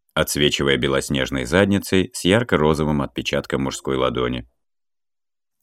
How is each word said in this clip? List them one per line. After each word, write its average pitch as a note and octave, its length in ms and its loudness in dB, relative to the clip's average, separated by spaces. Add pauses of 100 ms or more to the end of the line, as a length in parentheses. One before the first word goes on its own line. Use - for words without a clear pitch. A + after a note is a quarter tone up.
(140)
отсвечивая D2 640 2
белоснежной C2+ 640 -2
задницей F#2+ 720 2
с - 100 -10
ярко-розовым D2+ 800 2
отпечатком C#2 640 -4
мужской C2 340 -4
ладони. B1 500 -2 (1160)